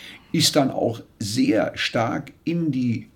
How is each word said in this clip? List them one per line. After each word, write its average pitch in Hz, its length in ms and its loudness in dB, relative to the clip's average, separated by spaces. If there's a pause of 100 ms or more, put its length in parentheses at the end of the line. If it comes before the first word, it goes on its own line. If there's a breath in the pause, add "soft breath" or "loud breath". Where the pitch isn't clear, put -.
(320 loud breath)
ist 170 240 2
dann 139 160 4
auch - 300 -2 (180)
sehr 110 560 2
stark 127 560 -2 (140)
in 165 260 0
die 123 440 0